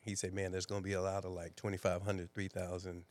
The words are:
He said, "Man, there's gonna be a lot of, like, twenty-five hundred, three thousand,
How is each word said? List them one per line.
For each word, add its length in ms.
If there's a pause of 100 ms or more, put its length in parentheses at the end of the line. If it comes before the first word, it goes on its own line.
He 140
said, 180
"Man, 180
there's 140
gonna 160
be 120
a 80
lot 220
of, 100
like, 220
twenty-five 460
hundred, 320
three 140
thousand, 640